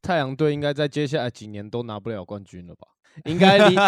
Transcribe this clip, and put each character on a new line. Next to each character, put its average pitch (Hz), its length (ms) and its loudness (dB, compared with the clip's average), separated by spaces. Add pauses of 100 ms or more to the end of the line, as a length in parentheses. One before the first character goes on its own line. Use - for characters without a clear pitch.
太 180 160 -4
阳 135 180 -4
队 151 160 0
应 147 80 -4
该 147 140 -4
在 147 160 -4
接 147 180 -4
下 143 140 -4
来 123 80 -4
几 107 180 -16
年 104 220 -14
都 120 140 -6
拿 110 140 -10
不 104 120 -12
了 101 160 -8
冠 101 180 -12
军 87 240 -20
了 85 80 -20
吧？ - 120 -20 (360)
应 160 140 -6
该 196 320 6
离， 185 60 2 (120)